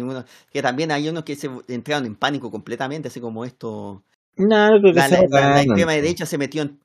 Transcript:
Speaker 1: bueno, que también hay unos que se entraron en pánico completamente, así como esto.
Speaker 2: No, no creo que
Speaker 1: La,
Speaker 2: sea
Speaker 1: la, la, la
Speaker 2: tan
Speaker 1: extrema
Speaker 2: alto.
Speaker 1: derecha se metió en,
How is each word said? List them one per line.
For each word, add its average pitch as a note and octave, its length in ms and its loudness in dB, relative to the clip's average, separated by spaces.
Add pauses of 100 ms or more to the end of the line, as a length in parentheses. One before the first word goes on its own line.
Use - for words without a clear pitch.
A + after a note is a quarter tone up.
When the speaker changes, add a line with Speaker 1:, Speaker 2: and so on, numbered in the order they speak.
Speaker 1:
bueno, B2+ 220 -10 (260)
que C#3 100 -6
también C3+ 300 -2
hay D3 160 -2
unos D#3+ 160 -6
que D3 140 -10
se C#3+ 120 -8 (200)
entraron B2+ 360 -6
en G#2+ 100 -10
pánico C3 360 -6
completamente, C3 560 -10
así A#2+ 140 -14
como A2+ 240 -10
esto. G#2+ 580 -12 (320)
Speaker 2:
No, G#3 360 4
no G#3 100 8
creo F#3+ 120 8
que E3 60 4
Speaker 1:
La, C#3 80 6
Speaker 2:
sea F3 140 4
Speaker 1:
la, - 80 4
la, C#3 200 4
la C#3+ 60 4
Speaker 2:
tan C#3+ 120 4
Speaker 1:
extrema D#3 260 2
Speaker 2:
alto. D3+ 100 0
Speaker 1:
derecha E3+ 220 -4
se D3+ 120 -6
metió C#3 260 -4
en, C#3+ 220 -10